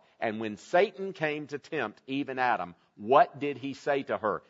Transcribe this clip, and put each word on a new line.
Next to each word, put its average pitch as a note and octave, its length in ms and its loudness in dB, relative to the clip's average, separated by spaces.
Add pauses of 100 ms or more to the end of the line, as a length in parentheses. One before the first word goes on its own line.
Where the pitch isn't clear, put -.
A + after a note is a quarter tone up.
(200)
And A2 220 -4
when G#2+ 160 -6
Satan G3 560 0
came D3+ 340 -4
to D3 100 -10
tempt B2+ 480 -6
Eve C3+ 220 -4
and C3 120 -6
Adam, G2 360 0 (200)
what C3+ 440 4
did C#3+ 180 -4
he C3+ 160 -8
say C#3+ 300 -2
to A2 140 -4
her? F#2+ 320 0